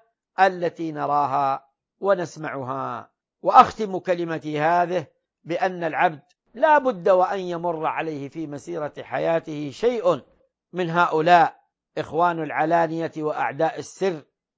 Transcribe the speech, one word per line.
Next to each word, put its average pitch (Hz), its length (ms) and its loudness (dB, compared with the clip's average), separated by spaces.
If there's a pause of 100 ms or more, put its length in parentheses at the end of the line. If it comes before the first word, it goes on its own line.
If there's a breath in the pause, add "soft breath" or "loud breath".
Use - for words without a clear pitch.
(400)
التي 175 520 0
نراها 143 760 0 (320)
ونسمعها. 135 1120 -4 (300)
وأختم 208 560 4
كلمتي 165 600 -4
هذه 170 480 0 (360)
بأن 175 400 -4
العبد 156 380 0 (320)
لا 302 240 4
بد 208 320 0
وأن 185 300 4
يمر 170 460 -4
عليه 143 440 -6
في 160 180 -10
مسيرة 147 540 -10
حياته 151 720 -4
شيء 180 480 0 (520)
من 175 160 -2
هؤلاء 165 680 4 (420)
إخوان 160 460 -2
العلانية 160 760 0
وأعداء 147 640 -2
السر، 170 420 -4 (360)